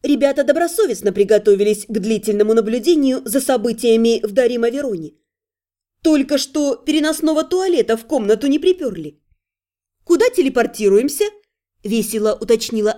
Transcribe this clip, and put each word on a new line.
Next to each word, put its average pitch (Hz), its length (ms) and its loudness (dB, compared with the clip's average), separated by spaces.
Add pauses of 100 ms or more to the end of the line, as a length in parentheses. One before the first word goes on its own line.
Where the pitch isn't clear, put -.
Ребята 277 420 0
добросовестно 294 680 0
приготовились 208 760 2
к 233 60 -12
длительному 208 600 0
наблюдению 254 720 0
за 233 160 -2
событиями 233 840 0
в 208 100 -6
Дарим-Авероне. 233 840 0 (880)
Только 294 320 2
что 277 400 -2
переносного 311 680 0
туалета 349 520 0
в 226 80 -12
комнату 220 420 0
не 285 120 2
приперли. 269 640 -4 (840)
«Куда 349 240 2
телепортируемся?» 254 960 0 (580)
весело 214 560 -2
уточнила 220 600 0